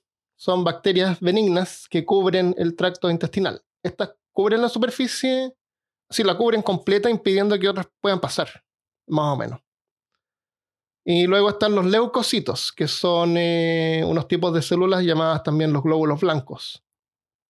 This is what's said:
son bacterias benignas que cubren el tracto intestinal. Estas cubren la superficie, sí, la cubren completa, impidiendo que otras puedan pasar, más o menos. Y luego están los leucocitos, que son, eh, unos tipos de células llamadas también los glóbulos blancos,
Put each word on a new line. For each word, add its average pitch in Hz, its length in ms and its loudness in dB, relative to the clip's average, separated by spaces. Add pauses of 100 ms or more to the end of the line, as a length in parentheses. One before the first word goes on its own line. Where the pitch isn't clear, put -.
(360)
son 180 280 -2
bacterias 180 560 0
benignas 185 720 0
que 165 160 -2
cubren 185 520 2
el 170 180 -2
tracto 180 340 0
intestinal. 170 540 -2 (200)
Estas 180 300 -6 (180)
cubren 214 300 2
la 240 80 2
superficie, 254 880 -2 (540)
sí, - 140 -2
la 185 140 2
cubren 226 240 2
completa, 202 480 0
impidiendo 202 480 2
que 190 120 0
otras 190 180 -4 (140)
puedan 196 180 0
pasar, - 440 -6 (440)
más 151 260 0
o 131 40 -2
menos. 117 220 -8 (1400)
Y 175 220 2
luego 202 240 4
están 208 240 0
los 190 120 2
leucocitos, 226 880 0
que 151 140 -4
son, 170 500 0
eh, 165 680 0
unos 160 220 -2
tipos 175 260 0
de 165 80 0
células 185 440 0
llamadas 160 360 0
también 156 300 0
los 143 100 0
glóbulos 156 380 0
blancos, - 640 -4 (680)